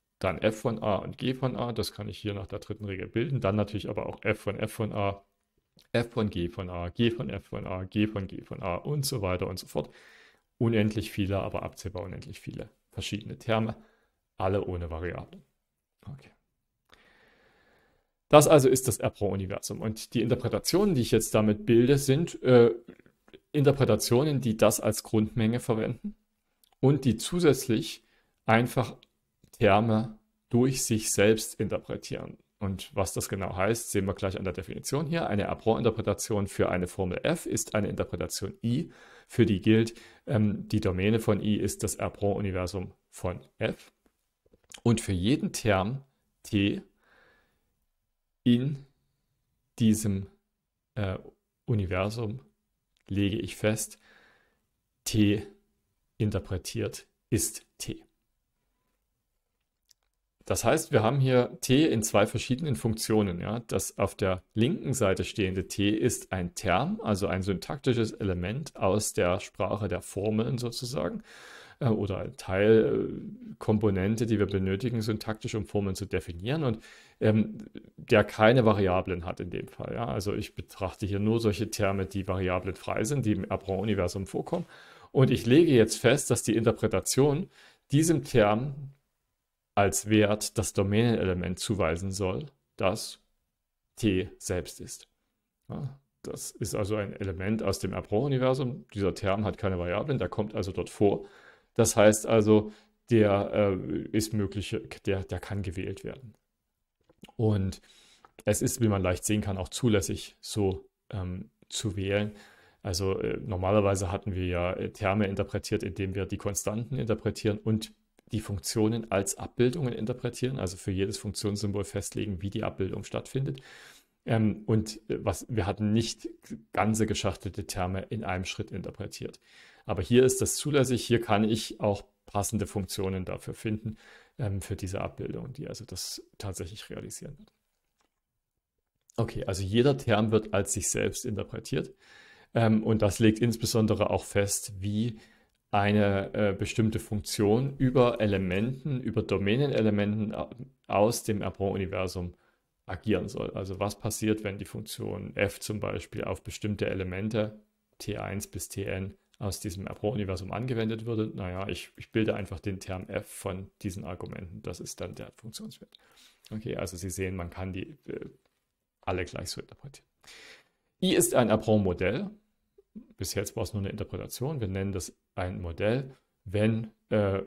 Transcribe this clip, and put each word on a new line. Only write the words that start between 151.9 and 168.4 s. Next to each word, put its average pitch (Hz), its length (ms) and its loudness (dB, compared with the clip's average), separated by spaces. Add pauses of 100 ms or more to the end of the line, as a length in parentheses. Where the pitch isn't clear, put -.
agieren 92 420 -2
soll. - 240 -8
Also 95 260 -8
was 101 220 -4
passiert, 107 420 -2
wenn 101 160 -6
die - 60 -10
Funktion 101 720 -10
f 101 240 0
zum 107 180 -6
Beispiel - 460 -6
auf - 180 -6
bestimmte - 480 -4
Elemente 107 680 -4 (380)
T 104 200 -8
eins 98 300 -6
bis - 200 -10
T - 140 -8
n 95 320 -6 (240)
aus 98 220 -6
diesem 95 260 -8
Erbrow-Universum 95 640 -4
angewendet 113 540 -4
würde? 110 260 -2
Naja, 92 360 -6
ich, - 280 -8
ich - 140 -20
bilde 110 240 2
einfach 98 240 -8
den 95 220 -6
Term 92 280 -8
f 101 200 -6
von 95 420 -8 (120)
diesen 101 220 -6
Argumenten. 90 580 -12
Das 90 180 -10
ist - 200 -12
dann 95 140 -10
der - 220 -14
Funktionswert. - 580 -16 (580)
Okay, 110 260 -6
also - 180 -6
Sie 92 140 -8
sehen, 92 260 -4
man 87 120 -6
kann 92 240 -8
die, - 240 -10 (100)
äh, - 220 -10 (760)